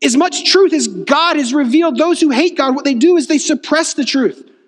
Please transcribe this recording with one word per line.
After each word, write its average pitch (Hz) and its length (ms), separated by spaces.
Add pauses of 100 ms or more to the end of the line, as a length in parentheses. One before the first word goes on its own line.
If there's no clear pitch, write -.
as 240 140
much 339 340
truth 381 220
as 254 160
God 294 480
has 254 180
revealed, 294 420
those 320 240
who 311 100
hate 339 260
God, 269 180
what 277 100
they 277 100
do 330 220
is 269 120
they 311 100
suppress - 560
the 285 100
truth. 247 400 (240)